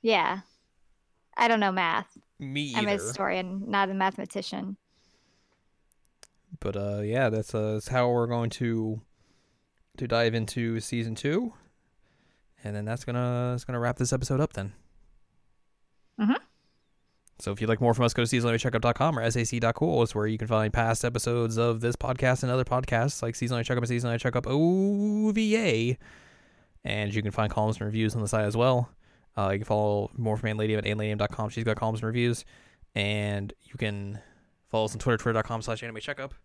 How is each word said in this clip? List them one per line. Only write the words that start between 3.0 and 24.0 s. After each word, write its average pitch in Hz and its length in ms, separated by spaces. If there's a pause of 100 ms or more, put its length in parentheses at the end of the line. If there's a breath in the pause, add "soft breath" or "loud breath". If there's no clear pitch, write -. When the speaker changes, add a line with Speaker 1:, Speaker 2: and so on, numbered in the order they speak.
Speaker 1:
historian, 190 640
not 196 220
a 190 60
mathematician. 196 800 (1800)
Speaker 2:
But, 98 160
uh, 101 260
yeah, 117 280
that's, 110 240
uh, 107 180
that's 107 160
how 123 220
we're 120 160
going 117 240
to, 110 500 (960)
to 131 100
dive 117 280
into 113 460
season 113 340
two. 190 400 (1080 soft breath)
And 104 140
then 104 80
that's 113 200
gonna, 123 480
that's 123 120
gonna 123 160
wrap 123 160
this 127 160
episode 131 280
up 156 120
then. 98 220 (1500)
Speaker 1:
Mm-hmm. 214 140 (1040)
Speaker 2:
So - 120
if 101 100
you'd 110 80
like 113 120
more 120 140
from 123 100
us, 117 100
go 123 80
to 117 40
season 120 220
eleven 113 120
checkup 113 220
dot 117 120
com 147 240
or 113 40
S 113 140
A 117 80
C 120 140
dot 113 160
cool 156 280
is 113 120
where 107 120
you 110 120
can 110 100
find 110 240
past 113 320
episodes 120 540
of 117 220
this 120 160
podcast 127 460
and 123 100
other 127 120
podcasts 123 580
like 117 120
Season 123 200
eleven 117 100
Checkup 123 180
and 120 60
Season 120 200